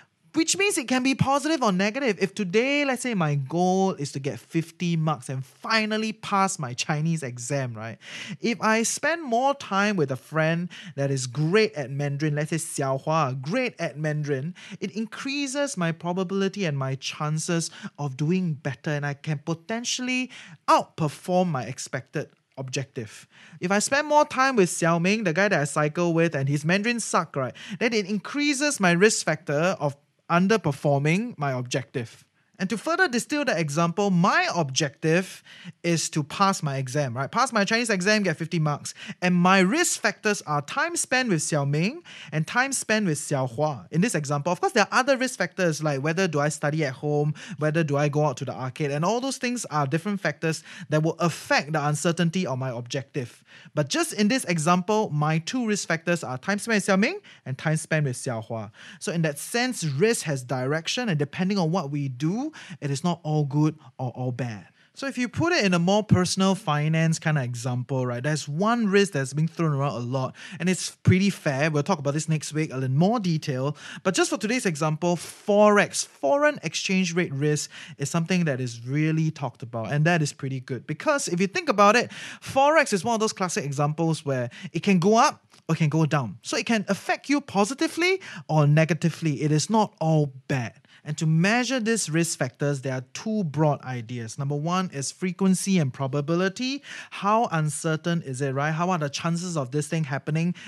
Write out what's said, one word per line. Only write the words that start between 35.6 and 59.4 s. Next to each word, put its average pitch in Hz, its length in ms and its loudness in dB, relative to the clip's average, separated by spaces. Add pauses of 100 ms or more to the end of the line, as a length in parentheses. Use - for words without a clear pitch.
is 170 280 0
to 156 120 -2
pass 196 400 0
my 139 140 -4
exam, 131 400 -2
right? 135 120 -4
Pass 247 240 0
my 208 120 2
Chinese 226 260 0
exam, 208 320 2
get 170 140 0
fifty 165 240 -2
marks. 151 340 -2 (260)
And 180 140 2
my 180 240 6
risk 240 420 2
factors 208 420 0
are 147 200 -2
time 320 320 -2
spent 254 360 0
with 160 100 2
Xiao 143 280 0
Ming 190 360 -2 (260)
and 156 160 -2
time 262 260 0
spent 214 340 0
with 151 120 0
Xiao 131 340 -2
Hua 135 380 -2
in 165 120 2
this 240 120 2
example. 147 380 -2
Of 180 80 -2
course, 254 120 0
there 208 120 6
are 214 160 2
other 262 160 4
risk 247 200 -2
factors, 170 460 0
like 147 180 0
whether 170 280 2
do 151 100 0
I 147 100 2
study 151 360 0
at 131 80 -2
home, 147 420 0 (240)
whether 151 240 2
do 147 140 0
I 147 120 2
go 147 160 2
out 139 120 0
to - 80 -8
the 123 100 -8
arcade, 131 380 -4
and 147 120 -2
all 220 160 2
those 262 180 -4
things 247 260 -4
are 147 200 0
different 165 360 -2
factors 160 420 -4 (280)
that 156 120 2
will 160 160 0
affect 175 540 0
the 151 120 0
uncertainty 170 600 0
of 131 100 -4
my 131 140 -4
objective. 123 720 -8 (320)
But 147 140 0
just - 240 0
in 208 160 2
this 262 160 2
example, 180 640 2
my 151 280 2
two 233 280 -4
risk 208 220 -2
factors 170 340 0
are 127 160 -8
time 202 220 -4
spent 226 160 0
with 190 100 0
Xiao 190 140 4
Ming 330 180 0 (260)
and 131 140 -6
time 156 180 0
spent 156 300 -2
with 123 100 -4
Xiao 120 280 -6
Hua. 110 260 -10 (300)
So - 100 -6
in 165 120 0
that 151 180 -2